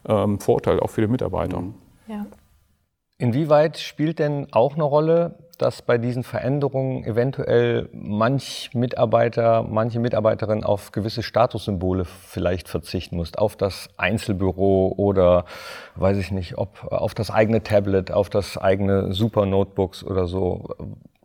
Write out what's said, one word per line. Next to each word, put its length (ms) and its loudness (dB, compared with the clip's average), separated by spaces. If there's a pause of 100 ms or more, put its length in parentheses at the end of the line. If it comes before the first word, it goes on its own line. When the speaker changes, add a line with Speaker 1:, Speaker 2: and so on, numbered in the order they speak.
Speaker 1:
ähm, 320 2
Vorteil 420 2
auch 80 0
für 120 -2
die 60 2
Mitarbeiter. 540 -2
Speaker 2:
Mhm. 120 -10 (340)
Speaker 3:
Ja. 180 -10 (920)
Speaker 4:
Inwieweit 600 4
spielt 420 -4
denn 320 -2
auch 220 4
eine 100 0
Rolle, 520 2 (220)
dass 240 0
bei 160 2
diesen 260 -2
Veränderungen 840 -2
eventuell 880 0
manch 800 -2
Mitarbeiter, 880 2
manche 380 -2
Mitarbeiterin 640 0
auf 260 -2
gewisse 320 -4
Statussymbole 800 0
vielleicht 640 -4
verzichten 480 -6
muss, 200 -6
auf 200 0
das 400 -4
Einzelbüro 1040 0
oder, 480 4 (500)
weiß 220 0
ich 140 -4
nicht, 260 -6
ob 340 -8
auf 220 -2
das 180 -6
eigene 320 2
Tablet, 480 0
auf 180 0
das 280 -4
eigene 560 0
Super-Notebooks 880 0
oder 240 -2
so. 400 -4 (580)